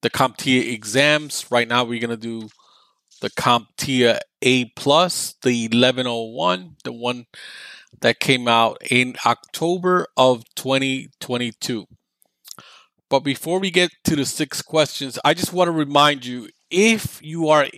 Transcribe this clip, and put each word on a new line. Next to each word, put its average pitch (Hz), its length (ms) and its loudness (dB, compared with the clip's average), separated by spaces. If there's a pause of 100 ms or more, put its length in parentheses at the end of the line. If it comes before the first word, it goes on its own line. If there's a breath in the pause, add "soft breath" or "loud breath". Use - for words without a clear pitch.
the 117 80 -2
CompTIA 127 640 0
exams. 139 760 0
Right 120 180 0
now, 120 180 0
we're 117 160 -6
gonna 117 160 -6
do 113 320 -10 (720 soft breath)
the - 80 -4
CompTIA 120 880 0 (220)
A 127 240 2
plus, - 760 0
the 117 300 0
eleven 123 340 2
oh 117 200 -6
one, 175 580 -4
the 127 80 -10
one 120 360 -6 (760 loud breath)
that 117 180 2
came 123 300 0
out 113 300 4 (120)
in 123 240 2 (100)
October 175 840 0 (100)
of 127 260 4 (120)
twenty 131 560 -2 (100)
twenty-two. 120 680 -6 (1200 loud breath)
But 135 120 0
before 156 380 -4
we 190 120 -4
get 180 200 2 (120)
to 156 140 0
the 139 80 0
six - 360 -6
questions, 139 640 -2
I 147 100 4
just 170 200 -4
wanna 175 180 2
remind 143 540 2
you, 123 240 -10 (200)
if 214 540 2
you 160 240 -4
are 151 200 4 (100)